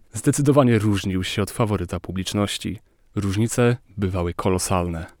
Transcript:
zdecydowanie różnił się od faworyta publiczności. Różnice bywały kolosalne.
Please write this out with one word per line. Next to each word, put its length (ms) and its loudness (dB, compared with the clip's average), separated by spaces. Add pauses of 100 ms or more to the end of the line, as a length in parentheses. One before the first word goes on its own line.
(120)
zdecydowanie 680 4
różnił 460 0
się 180 -2
od 80 -4
faworyta 500 -2
publiczności. 800 -4 (360)
Różnice 600 0 (200)
bywały 380 -2
kolosalne. 720 0 (140)